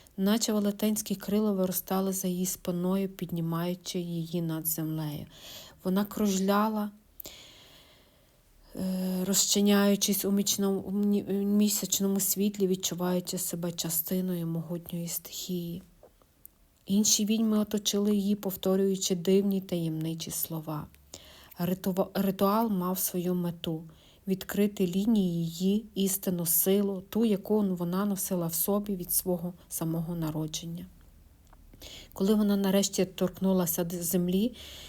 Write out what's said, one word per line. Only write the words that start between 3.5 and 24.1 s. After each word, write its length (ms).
її 420
над 260
землею. 580
Вона 220
кружляла, 840
е, 500
розчиняючись 1000
у 60
мічному, 480
у 120
мі-, 540
місячному 720
світлі, 480
відчуваючи 680
себе 340
частиною 760
могутньої 600
стихії. 760
Інші 400
відьми 340
оточили 560
її, 200
повторюючи 800
дивні 460
таємничі 720
слова. 560
Ритува-, 540
ритуал 560
мав 300
свою 360
мету — 480